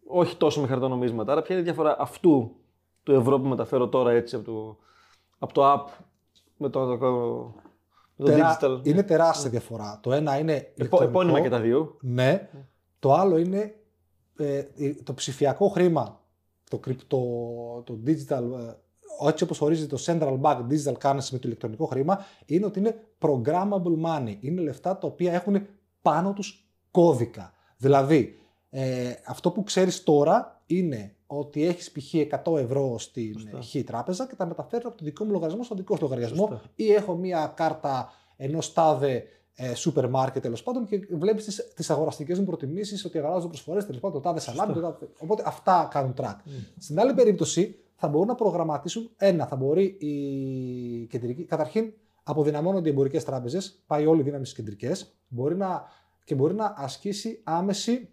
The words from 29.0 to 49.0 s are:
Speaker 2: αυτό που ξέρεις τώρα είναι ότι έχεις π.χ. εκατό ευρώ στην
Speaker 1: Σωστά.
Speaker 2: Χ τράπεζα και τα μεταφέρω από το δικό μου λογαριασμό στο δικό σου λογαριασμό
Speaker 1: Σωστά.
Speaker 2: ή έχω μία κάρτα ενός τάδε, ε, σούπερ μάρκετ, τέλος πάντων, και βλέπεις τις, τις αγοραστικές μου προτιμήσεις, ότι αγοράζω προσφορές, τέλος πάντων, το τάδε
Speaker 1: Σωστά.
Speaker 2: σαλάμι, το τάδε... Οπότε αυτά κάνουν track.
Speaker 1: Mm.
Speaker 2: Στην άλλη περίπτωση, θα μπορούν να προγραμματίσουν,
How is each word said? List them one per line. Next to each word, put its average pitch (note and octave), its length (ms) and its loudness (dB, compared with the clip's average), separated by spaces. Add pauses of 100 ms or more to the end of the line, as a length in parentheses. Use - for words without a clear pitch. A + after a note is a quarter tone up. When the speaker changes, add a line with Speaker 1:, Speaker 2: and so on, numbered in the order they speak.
Speaker 2:
αυτό - 240 -2
που G3 120 -4
ξέρεις F#3 400 0
τώρα D#3+ 640 4
είναι D3 480 -4 (120)
ότι D3 400 -4
έχεις F3 260 -4
π.χ. C3+ 220 -14
εκατό D#3+ 420 0
ευρώ C3 420 0
στην A2 400 -8
Speaker 1:
Σωστά. A2 240 -14
Speaker 2:
Χ A#2+ 220 -6
τράπεζα F#3 420 -6
και - 80 -14
τα F#3 120 -4
μεταφέρω A#3 420 -8
από G#3+ 100 -16
το D#3 60 -14
δικό D3+ 200 -6
μου A3 60 -2
λογαριασμό F3+ 340 -2
στο A3+ 100 -10
δικό F#3+ 220 -4
σου D#3 60 -2
λογαριασμό C3 480 0
Speaker 1:
Σωστά. A2+ 120 -12 (120)
Speaker 2:
ή G#3+ 180 2
έχω G3+ 220 2
μία E3 420 -2
κάρτα C#3+ 560 -2 (240)
ενός D3 360 -6
τάδε, C#3 500 2 (320)
ε, B2+ 200 -6
σούπερ C3 340 0
μάρκετ, C3 340 0
τέλος A#2 200 -6
πάντων, B3 240 -4
και G3 240 -4
βλέπεις G3+ 340 0
τις, - 300 -10
τις - 160 -6
αγοραστικές D3+ 480 -2
μου G3 60 0
προτιμήσεις, F#3 600 -6
ότι E3 140 -6
αγοράζω E3+ 300 -2
προσφορές, E3+ 380 -6
τέλος B2+ 140 -10
πάντων, D3+ 220 -6
το F3 60 -2
τάδε E3 120 -2
Speaker 1:
Σωστά. - 160 -10
Speaker 2:
σαλάμι, F#3+ 180 -2
το E3 60 -2
τάδε... E3 280 -8 (100)
Οπότε F3+ 280 -4
αυτά E3 440 2
κάνουν C3 260 -2
track. C3 80 -4 (120)
Speaker 1:
Mm. - 140 -20 (280)
Speaker 2:
Στην D3+ 220 -4
άλλη B3 140 4
περίπτωση, G#3 640 2 (180)
θα E3 120 -2
μπορούν D3+ 180 4
να B3 80 0
προγραμματίσουν, F3 840 -2